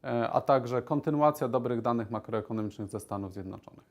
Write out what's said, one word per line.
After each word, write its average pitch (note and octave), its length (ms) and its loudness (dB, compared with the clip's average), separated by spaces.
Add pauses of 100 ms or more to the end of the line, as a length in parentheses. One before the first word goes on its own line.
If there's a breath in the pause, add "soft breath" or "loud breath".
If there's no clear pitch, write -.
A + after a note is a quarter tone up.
e, A#2+ 260 0
a B2+ 100 4
także B2 420 2
kontynuacja D3 680 2
dobrych A#2+ 320 0
danych A#2 300 0
makroekonomicznych G#2+ 760 -4
ze G#2 120 -6
Stanów G2 320 -6
Zjednoczonych. G2 580 -12